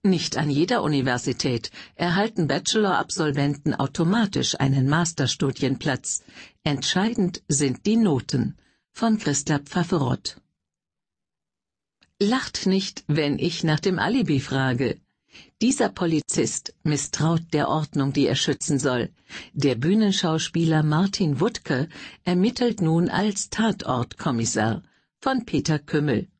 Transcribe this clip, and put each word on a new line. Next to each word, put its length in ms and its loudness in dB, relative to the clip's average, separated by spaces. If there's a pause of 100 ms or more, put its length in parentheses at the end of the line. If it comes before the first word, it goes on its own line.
Nicht 340 2
an 140 0
jeder 320 2
Universität 880 -2 (240)
erhalten 540 0
Bachelor-Absolventen 1300 0
automatisch 840 0
einen 300 2
Masterstudienplatz. 1400 -2 (400)
Entscheidend 840 0
sind 380 -2
die 120 2
Noten. 600 0 (360)
Von 260 0
Christa 400 0
Pfafferott. 840 -2 (1800)
Lacht 460 0
nicht, 400 0
wenn 320 2
ich 240 -2
nach 160 2
dem 220 0
Alibi 400 2
frage. 600 0 (600)
Dieser 260 2
Polizist 920 -2
misstraut 600 0 (100)
der 160 0
Ordnung, 440 0
die 140 2
er 80 2
schützen 460 0
soll. 300 0 (420)
Der 240 0
Bühnenschauspieler 1040 2
Martin 560 0
Wuttke 500 -2 (360)
ermittelt 560 0
nun 280 2
als 420 -2
Tatortkommissar. 1300 -2 (380)
Von 260 0
Peter 320 0
Kümmel. 480 0 (140)